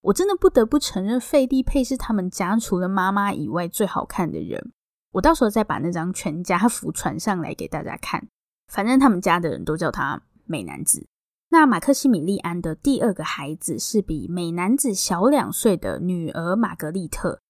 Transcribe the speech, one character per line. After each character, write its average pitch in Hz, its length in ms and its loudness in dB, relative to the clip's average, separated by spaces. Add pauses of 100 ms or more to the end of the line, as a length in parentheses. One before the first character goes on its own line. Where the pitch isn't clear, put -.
我 202 100 4
真 381 160 2
的 381 80 2
不 370 140 6
得 220 160 6
不 294 120 2
承 - 240 -2
认， 226 160 0
费 262 280 2
利 262 160 2
佩 269 200 2
是 262 140 -2
他 - 160 -4
们 185 160 0
家 185 300 0
除 202 200 0
了 180 80 -2
妈 190 240 0
妈 202 220 0
以 147 160 -4
外 170 180 -2
最 190 200 -2
好 - 180 -4
看 - 260 -4
的 78 80 -6
人。 - 340 -8 (400)
我 185 100 0
到 311 100 6
时 311 100 2
候 220 60 4
再 208 160 0
把 - 140 -2
那 165 120 -2
张 175 220 -6
全 170 320 -6
家 190 240 2
福 - 240 -4
传 - 260 -6
上 180 220 -2
来 - 140 -8
给 - 120 -10
大 - 160 -8
家 - 140 -10
看。 - 320 -8 (420)
反 202 140 -2
正 262 160 4
他 269 80 6
们 185 100 4
家 175 220 2
的 170 80 -2
人 92 160 -4
都 151 100 -2
叫 165 160 -2
他 139 300 -4 (240)
美 131 200 -6
男 69 200 -10
子。 - 220 -2 (440)
那 320 160 8
马 202 120 4
克 277 140 2
西 269 160 2
米 196 120 4
利 190 180 -2
安 175 220 -4
的 160 140 -4
第 269 260 0
二 208 140 2
个 151 80 -8
孩 147 320 -6
子 160 240 -6
是 - 240 0
比 151 240 -6
美 170 240 -4
男 180 260 2
子 254 160 0
小 185 340 0
两 277 260 4
岁 196 240 2
的 82 240 -4
女 175 300 -2
儿 170 260 -2
玛 220 180 0
格 156 160 -8
丽 175 160 -6
特。 - 320 -6 (120)